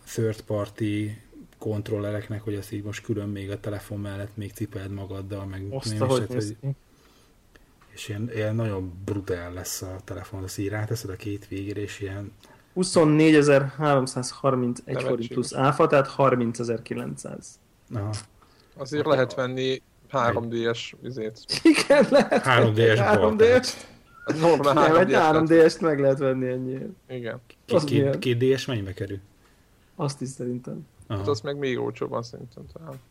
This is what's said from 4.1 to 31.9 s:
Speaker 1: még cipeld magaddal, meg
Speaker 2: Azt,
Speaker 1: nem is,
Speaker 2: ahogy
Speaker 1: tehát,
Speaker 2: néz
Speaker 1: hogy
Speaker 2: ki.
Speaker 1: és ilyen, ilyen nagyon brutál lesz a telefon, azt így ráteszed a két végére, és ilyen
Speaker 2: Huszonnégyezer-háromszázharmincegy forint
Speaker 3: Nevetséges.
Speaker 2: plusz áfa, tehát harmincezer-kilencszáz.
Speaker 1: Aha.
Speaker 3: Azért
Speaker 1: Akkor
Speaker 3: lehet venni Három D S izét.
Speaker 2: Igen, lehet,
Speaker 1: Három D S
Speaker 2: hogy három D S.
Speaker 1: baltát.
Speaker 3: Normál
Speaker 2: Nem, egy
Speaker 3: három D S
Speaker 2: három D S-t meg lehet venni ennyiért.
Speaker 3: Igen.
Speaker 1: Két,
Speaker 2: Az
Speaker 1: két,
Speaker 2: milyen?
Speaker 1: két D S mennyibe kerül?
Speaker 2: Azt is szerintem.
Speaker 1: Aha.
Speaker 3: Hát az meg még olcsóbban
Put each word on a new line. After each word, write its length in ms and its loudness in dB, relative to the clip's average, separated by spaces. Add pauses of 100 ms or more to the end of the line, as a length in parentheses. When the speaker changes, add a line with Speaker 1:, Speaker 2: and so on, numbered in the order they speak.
Speaker 1:
még 160 -8
cipeld 380 -10
magaddal, 540 -10
meg 240 -10
Speaker 2:
Azt, 160 -8
Speaker 1:
nem 100 -4
is, 60 -4
Speaker 2:
ahogy 140 2 (120)
Speaker 1:
tehát, 60 -10
Speaker 2:
néz 120 -4
Speaker 1:
hogy 120 -10 (120)
Speaker 2:
ki. 60 -6 (1160)
Speaker 1:
és 160 -14
ilyen, 240 -6
ilyen 220 -4
nagyon 380 -4 (120)
brutál 480 -6
lesz 280 -10
a 220 -10
telefon, 400 -12
azt 160 -10
így 100 -4
ráteszed 400 -6
a 60 -10
két 320 -10
végére, 340 -8
és 180 -10
ilyen 320 -8 (420)
Speaker 2:
Huszonnégyezer-háromszázharmincegy 2000 4
forint 180 -6
Speaker 3:
Nevetséges. 300 -4
Speaker 2:
plusz 200 -4
áfa, 340 2
tehát 200 4
harmincezer-kilencszáz. 1500 -2 (340)
Speaker 1:
Aha. 160 -4 (680)
Speaker 3:
Azért 240 -4
Speaker 1:
Akkor 140 2
Speaker 3:
lehet 180 0
venni 480 -4 (280)
Három 400 0
D 260 -2
S 280 -14
izét. 420 -10 (180)
Speaker 2:
Igen, 460 6
lehet, 340 4
Speaker 1:
Három 300 4
D 60 0
S 80 6
Speaker 2:
hogy 120 6
három 380 4
D 40 4
S. 40 10
Speaker 1:
baltát. 420 2 (520)
Speaker 3:
Normál 340 4
Speaker 2:
Nem, 100 6
egy 80 6
Speaker 3:
három 140 6
D 40 0
S 60 4
Speaker 2:
három 300 6
D 240 10
S-t 120 -2
meg 180 2
lehet 180 4
venni 320 0
ennyiért. 400 -6 (200)
Speaker 3:
Igen. 300 -8 (260)
Speaker 1:
Két, 100 0
Speaker 2:
Az 80 4
Speaker 1:
két, 160 0
Speaker 2:
milyen? 200 0
Speaker 1:
két 180 0
D 200 4
S 80 -8
mennyibe 280 -6
kerül? 260 -8 (760)
Speaker 2:
Azt 260 -6
is 80 -8
szerintem. 580 -10 (200)
Speaker 1:
Aha. 120 -6
Speaker 3:
Hát 80 -4
az 140 -2
meg 160 -8
még 220 -2
olcsóbban 440 -6